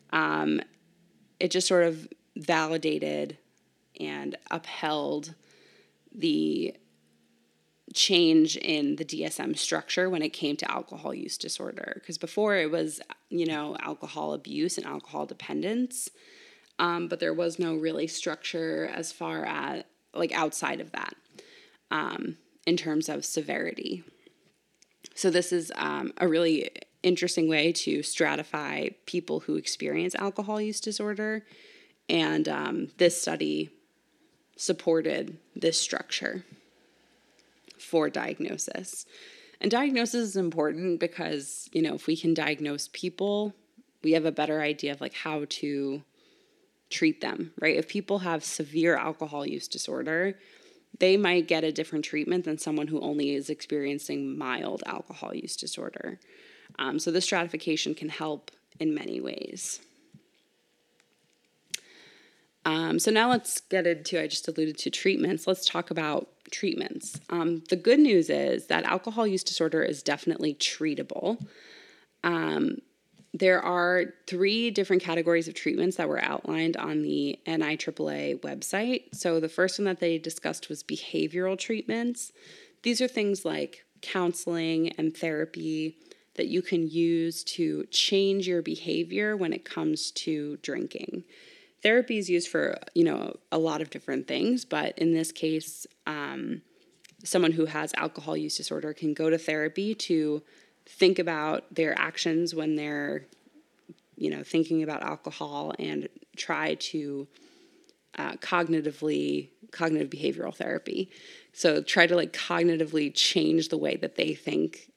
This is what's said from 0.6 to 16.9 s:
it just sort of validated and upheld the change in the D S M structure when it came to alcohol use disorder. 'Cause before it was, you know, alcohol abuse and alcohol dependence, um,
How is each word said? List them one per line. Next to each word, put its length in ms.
it 120
just 160
sort 180
of 220
validated 1000
and 360
upheld 840
the 640
change 640
in 380
the 100
D 180
S 160
M 160
structure 540
when 120
it 80
came 280
to 140
alcohol 420
use 240
disorder. 680
'Cause 120
before 380
it 140
was, 320
you 160
know, 340
alcohol 540
abuse 440
and 100
alcohol 380
dependence, 840
um, 280